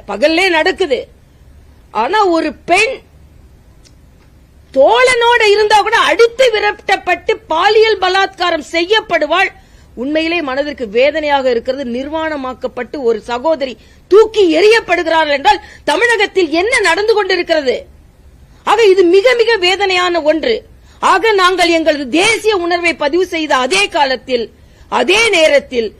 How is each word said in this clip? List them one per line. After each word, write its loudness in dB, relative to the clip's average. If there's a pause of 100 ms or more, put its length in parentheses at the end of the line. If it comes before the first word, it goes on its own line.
பகல்லே 0
நடக்குது. 0 (920)
ஆனா -2
ஒரு 0 (140)
பெண் 0 (1800)
தோழனோட 4
இருந்தா 2
கூட -2
அடித்து 2
விரட்டப்பட்டு -2 (160)
பாலியல் 2
பலாத்காரம் -2
செய்யப்படுவாள். -2 (440)
உண்மையிலே -4
மனதிற்கு -6
வேதனையாக 0
இருக்கிறது. -4
நிர்வாணமாக்கப்பட்டு -8
ஒரு -2
சகோதரி -4 (340)
தூக்கி 4 (100)
எறியப்படுகிறார்கள் 2
என்றால் 0 (200)
தமிழகத்தில் 0
என்ன 0
நடந்து 0
கொண்டிருக்கிறது? -2 (880)
ஆக 2
இது 4
மிக 4
மிக 2
வேதனையான 0
ஒன்று. 0 (440)
ஆக 0
நாங்கள் 0
எங்களது 0
தேசிய 0
உணர்வை -2
பதிவு -2
செய்த -4
அதே 0
காலத்தில், -2 (440)
அதே 0
நேரத்தில் 0 (120)